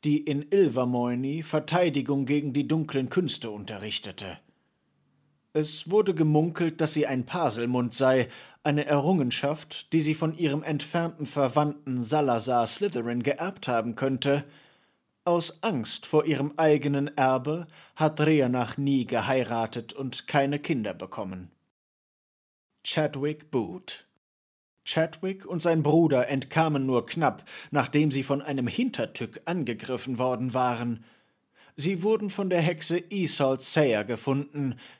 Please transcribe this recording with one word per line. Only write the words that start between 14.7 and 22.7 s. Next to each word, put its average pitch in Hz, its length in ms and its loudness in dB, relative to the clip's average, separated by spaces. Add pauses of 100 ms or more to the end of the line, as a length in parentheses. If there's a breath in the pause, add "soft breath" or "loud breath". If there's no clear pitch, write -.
Aus 175 360 0
Angst 147 460 -4
vor 156 180 4
ihrem 147 320 0
eigenen 147 580 2
Erbe 135 520 0 (280 loud breath)
hat 151 240 0
Rhiannoch 127 580 2
nie 139 280 0
geheiratet 117 880 -2
und 131 340 -10
keine 143 300 2
Kinder 120 380 -4
bekommen. 92 560 -10 (1400)